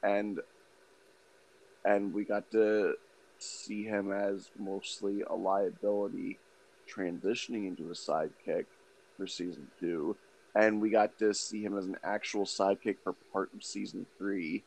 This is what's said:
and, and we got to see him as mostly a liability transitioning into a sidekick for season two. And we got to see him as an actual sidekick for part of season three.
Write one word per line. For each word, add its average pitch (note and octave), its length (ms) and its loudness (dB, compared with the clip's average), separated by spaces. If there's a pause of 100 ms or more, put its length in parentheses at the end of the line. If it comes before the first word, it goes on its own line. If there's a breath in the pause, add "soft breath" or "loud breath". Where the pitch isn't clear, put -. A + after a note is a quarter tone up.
and, G2+ 340 2 (1500)
and G2+ 300 4
we G#2 100 -2
got G#2 280 -2
to G#2+ 420 4 (440)
see - 460 -8
him G2+ 280 -2
as G2+ 460 -2
mostly G2+ 640 -4
a - 120 -4
liability G2 1040 0 (500)
transitioning G2 800 -2
into E2 240 -8
a F2 40 -8
sidekick D#2 720 -2 (500)
for F#2+ 100 -6
season E2+ 400 -8 (140)
two. E2+ 360 -2 (380)
And G#2+ 260 6
we G#2+ 100 4
got G#2+ 280 4
to G#2+ 160 6
see - 280 -4
him G2+ 160 -2
as F#2+ 80 -4
an G2 180 -4
actual G#2 400 -2
sidekick G2 580 2
for F2+ 120 -2 (180)
part F#2+ 220 0
of G#2 100 -12
season G2 420 -6 (100)
three. F#2+ 500 -2